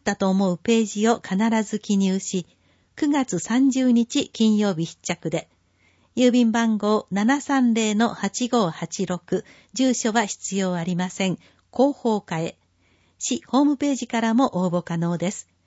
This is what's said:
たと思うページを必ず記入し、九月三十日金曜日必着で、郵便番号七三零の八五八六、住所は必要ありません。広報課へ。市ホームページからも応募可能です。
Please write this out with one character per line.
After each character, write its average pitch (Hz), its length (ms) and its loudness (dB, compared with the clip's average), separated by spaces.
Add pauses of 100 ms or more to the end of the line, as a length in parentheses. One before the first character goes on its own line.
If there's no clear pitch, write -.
た 202 140 -2
と 196 140 0
思 190 220 2
う 175 40 -2
ペ 226 240 2
ー 226 60 0
ジ 208 220 0
を 233 120 2
必 220 420 0
ず 208 180 -4
記 202 180 0
入 190 200 2
し、 185 280 -6 (500)
九 311 120 0
月 262 300 0
三 254 300 2
十 254 220 2
日 233 400 2
金 220 260 2
曜 208 180 2
日 165 120 -2
必 - 160 -14
着 - 260 -6
で、 160 220 -6 (680)
郵 247 140 4
便 233 220 4
番 226 260 0
号 208 320 0
七 220 300 0
三 262 340 2
零 214 220 0
の 226 140 2
八 - 360 -6
五 226 240 2
八 - 340 -6
六、 180 400 -4 (280)
住 254 220 2
所 220 180 -2
は 220 140 0
必 - 300 -8
要 185 200 -2
あ 165 80 -4
り 180 100 -2
ま 180 160 -4
せ 190 180 -2
ん。 175 100 -2 (340)
広 277 260 2
報 214 220 0
課 170 180 -6
へ。 165 180 -6 (640)
市 - 300 -6
ホ 262 140 2
ー - 20 4
ム 285 120 2
ペ 285 160 -2
ー 262 40 -2
ジ 240 100 -8
か 233 140 -4
ら 226 120 0
も 220 320 2
応 185 60 0
募 175 120 -2
可 170 140 -6
能 170 220 -2
で 175 140 -2
す。 - 160 -16 (180)